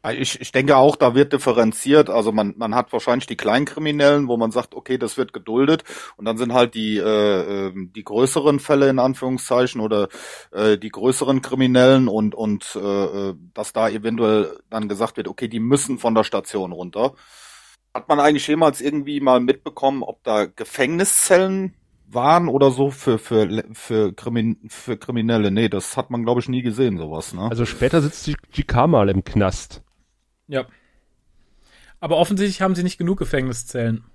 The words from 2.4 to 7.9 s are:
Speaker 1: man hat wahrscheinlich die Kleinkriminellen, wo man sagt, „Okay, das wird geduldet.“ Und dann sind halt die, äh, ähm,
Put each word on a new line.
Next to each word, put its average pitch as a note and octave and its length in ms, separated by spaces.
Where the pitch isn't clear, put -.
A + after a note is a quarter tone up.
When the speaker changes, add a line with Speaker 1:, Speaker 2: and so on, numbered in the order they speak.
Speaker 1:
man A2 180
hat B2 180
wahrscheinlich B2 360
die A#2+ 80
Kleinkriminellen, D3 880
wo A#2+ 100
man A2+ 140
sagt, A#2 240
„Okay, B2+ 240
das A#2+ 180
wird B2 160
geduldet.“ C3 520
Und G#2 80
dann A2+ 140
sind B2 140
halt B2 220
die, G#2+ 220
äh, G2+ 720
ähm, F#2 260